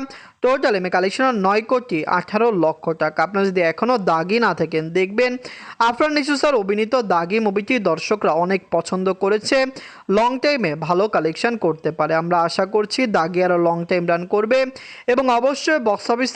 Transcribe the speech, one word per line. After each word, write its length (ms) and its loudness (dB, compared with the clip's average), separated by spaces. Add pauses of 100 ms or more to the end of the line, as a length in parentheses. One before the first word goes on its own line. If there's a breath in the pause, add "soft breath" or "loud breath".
(440 loud breath)
টোটাল 340 2
এমএ 180 -4
কালেকশন 300 0 (200)
নয় 240 2
কোটি 280 -2 (200)
আঠারো 300 0 (160)
লক্ষ 200 0 (180)
টাকা। 240 -2
আপনারা 240 0
যদি 100 0 (120)
এখনও 240 0 (140)
দাগি 360 0
না 40 2 (100)
থাকেন, 240 -2 (140)
দেখবেন 340 0 (560 loud breath)
আফরান 280 0
নিশো 240 0
স্যার 220 4
অভিনীত 320 -2 (200)
দাগি 320 0
মুভিটি 280 0 (160)
দর্শকরা 420 0 (120)
অনেক 160 0 (140)
পছন্দ 320 -2 (160)
করেছে। 340 2 (640 loud breath)
লং 120 4 (120)
টাইমে 300 0 (140)
ভালো 180 2 (100)
কালেকশন 400 0 (100)
করতে 340 0
পারে। 140 0 (100)
আমরা 140 0 (120)
আশা 160 0 (100)
করছি 260 0 (180)
দাগি 280 0
আরও 120 2 (100)
লং 100 0 (100)
টাইম 220 0
রান 120 0 (120)
করবে 240 2 (540 loud breath)
এবং 120 2 (140)
অবশ্যই 500 0
বক্স 260 -2
অফিস 220 -2